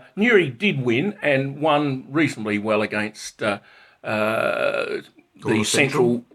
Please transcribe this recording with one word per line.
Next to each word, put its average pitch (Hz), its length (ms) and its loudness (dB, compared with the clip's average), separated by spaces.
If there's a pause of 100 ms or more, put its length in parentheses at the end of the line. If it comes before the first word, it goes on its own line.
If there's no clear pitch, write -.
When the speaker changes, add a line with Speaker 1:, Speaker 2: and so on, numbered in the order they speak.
(160)
Speaker 1:
Newry 202 340 4
did 139 320 -2
win 123 400 0
and 139 400 0
won 147 480 0
reasonably 135 500 0
well 104 220 0
against, 107 640 -6
uh, 104 160 0 (440)
uh, - 840 -2
the - 180 -6 (360)
Speaker 2:
Gawler 110 260 0
Central. - 0 -
Speaker 1:
Central 131 680 2